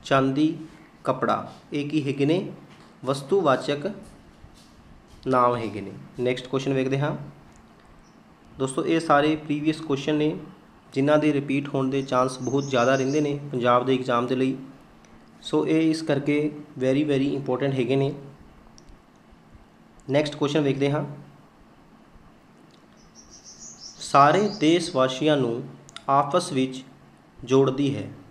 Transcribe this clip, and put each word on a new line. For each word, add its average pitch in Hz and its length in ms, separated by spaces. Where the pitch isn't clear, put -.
ਚਾਂਦੀ, 143 540
ਕੱਪੜਾ। 113 500
ਇਹ 143 160
ਕੀ 151 140
ਹੈਗੇ 139 220
ਨੇ? 175 260
ਵਸਤੂਵਾਚਕ 147 840
ਨਾਂਵ 123 280
ਹੈਗੇ 107 260
ਨੇ। 95 100
Next 123 280
question 139 260
ਵੇਖਦੇ 131 260
ਹਾਂ। 147 180
ਦੋਸਤੋ, 135 260
ਇਹ 165 140
ਸਾਰੇ 151 360
previous 151 460
question 143 340
ਨੇ 151 220
ਜਿਨ੍ਹਾਂ 143 240
ਦੇ 151 160
repeat 139 360
ਹੋਣ 135 200
ਦੇ 135 120
chance 131 380
ਬਹੁਤ 127 240
ਜ਼ਿਆਦਾ 131 320
ਰਹਿੰਦੇ 135 260
ਨੇ 143 180
ਪੰਜਾਬ 123 340
ਦੇ 131 80
exam 127 340
ਦੇ 127 80
ਲਈ। 131 220
ਸੋ 156 260
ਇਹ 160 220
ਇਸ 156 120
ਕਰਕੇ 147 500
very, 135 300
very 139 260
important 135 360
ਹੈਗੇ 131 240
ਨੇ। 139 180
Next 147 260
question 143 240
ਵੇਖਦੇ 139 320
ਹਾਂ। 147 140
ਸਾਰੇ 160 500
ਦੇਸ਼ 170 360
ਵਾਸੀਆਂ 143 420
ਨੂੰ 120 260
ਆਪਸ 143 420
ਵਿੱਚ 131 320
ਜੋੜਦੀ 135 520
ਹੈ। 104 160